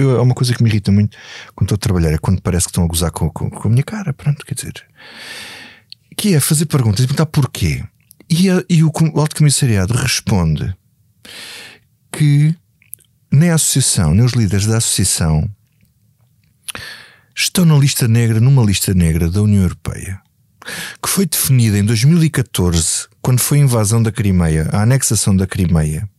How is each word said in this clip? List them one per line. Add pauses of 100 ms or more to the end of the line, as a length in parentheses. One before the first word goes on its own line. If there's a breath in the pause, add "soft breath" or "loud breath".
eu,
é
uma
coisa
que
me
irrita
muito (400 loud breath)
quando
estou
a
trabalhar,
é
quando
parece
que
estão
a
gozar
com,
com,
com
a
minha
cara,
pronto,
quer
dizer, (1400 loud breath)
que
é
fazer
perguntas
e
perguntar
porquê. (440)
E
a,
e
o
com-,
o
Alto
Comissariado
responde (1400 loud breath)
que (760)
nem
a
associação,
nem
os
líderes
da
associação (1900 loud breath)
estão
na
lista
negra,
numa
lista
negra
da
União
Europeia, (840 loud breath)
que
foi
definida
em
dois
mil
e
catorze, (140)
quando
foi
a
invasão
da
Crimeia,
a
anexação
da
Crimeia.